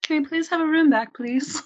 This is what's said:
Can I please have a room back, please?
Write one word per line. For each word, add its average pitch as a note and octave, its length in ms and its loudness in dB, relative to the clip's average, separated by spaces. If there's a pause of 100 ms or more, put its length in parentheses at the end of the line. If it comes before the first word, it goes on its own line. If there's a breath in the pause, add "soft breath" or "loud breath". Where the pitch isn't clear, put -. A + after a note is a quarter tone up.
Can D4+ 220 0
I C#4+ 40 -8
please D#4+ 220 -4
have E4+ 100 0
a E4 60 0
room D#4 240 4
back, A3+ 240 2
please? B3+ 520 -4